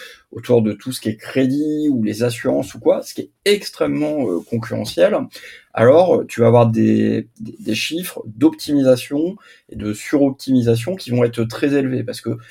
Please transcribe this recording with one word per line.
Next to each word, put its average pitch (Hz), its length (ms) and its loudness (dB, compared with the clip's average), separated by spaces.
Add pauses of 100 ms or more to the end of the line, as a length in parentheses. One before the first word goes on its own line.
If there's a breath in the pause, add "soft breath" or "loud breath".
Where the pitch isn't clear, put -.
(320 loud breath)
autour 117 280 2
de 107 120 2
tout 117 200 -10
ce - 80 -10
qui - 80 -6
est - 80 -4
crédit 151 720 -2
ou 127 140 0
les 107 220 -2
assurances 131 500 -2
ou 117 60 -18
quoi, - 220 2
ce - 120 -16
qui - 80 -10
est - 80 -18 (140)
extrêmement, 151 840 -2
euh, 87 120 -2
concurrentiel, 117 760 -2 (560 loud breath)
alors, 147 440 6
euh, - 100 -2
tu - 140 -6
vas 117 80 6
avoir 117 180 6
des, 110 640 2 (100)
des, 110 220 -14
des - 160 -4
chiffres - 500 -8
d'optimisation 143 1080 2 (340 soft breath)
et - 60 -16
de 104 160 -4
suroptimisation 127 1040 0
qui - 140 -12
vont 123 120 2
être 117 220 0
très 139 300 -2
élevés 131 280 0
parce 117 180 -10
que 113 100 -6 (200 loud breath)